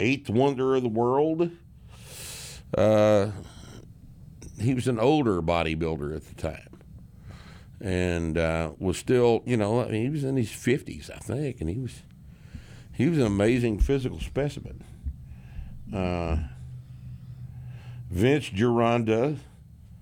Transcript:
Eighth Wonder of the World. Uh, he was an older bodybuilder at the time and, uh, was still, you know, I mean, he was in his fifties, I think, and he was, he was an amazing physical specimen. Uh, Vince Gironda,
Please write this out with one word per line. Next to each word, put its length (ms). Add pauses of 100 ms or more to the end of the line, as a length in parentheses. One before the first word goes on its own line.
Eighth 280
Wonder 460
of 80
the 60
World. 640 (1300)
Uh, 540 (1300)
he 160
was 140
an 100
older 420
bodybuilder 760
at 100
the 80
time 460 (1000)
and, 560
uh, 420
was 200
still, 480
you 100
know, 260
I 80
mean, 120
he 80
was 140
in 120
his 140
fifties, 580
I 100
think, 420
and 100
he 80
was, 240 (920)
he 160
was 100
an 80
amazing 520
physical 400
specimen. 640 (1120)
Uh, 440 (1700)
Vince 400
Gironda, 880 (640)